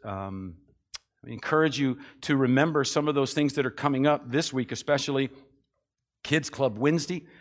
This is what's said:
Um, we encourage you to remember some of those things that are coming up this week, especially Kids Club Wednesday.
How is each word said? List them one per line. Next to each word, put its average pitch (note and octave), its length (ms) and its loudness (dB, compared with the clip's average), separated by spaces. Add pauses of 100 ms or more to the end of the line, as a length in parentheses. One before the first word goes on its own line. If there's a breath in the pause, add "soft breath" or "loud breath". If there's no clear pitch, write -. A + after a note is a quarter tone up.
Um, G2 520 -8 (720)
we A#2+ 80 -10
encourage D#3 480 0
you C3 180 0 (240 loud breath)
to D3 140 0
remember C3+ 480 4
some D3+ 240 0
of D3 80 0
those C#3 180 0
things D3 200 2
that C3+ 120 0
are B2 60 -2
coming C#3 340 0
up C#3+ 240 0
this D3 220 -2
week, B2+ 180 -2
especially C3+ 600 -2 (920)
Kids D3 260 0
Club B2 300 0
Wednesday. D#3 480 0 (140 loud breath)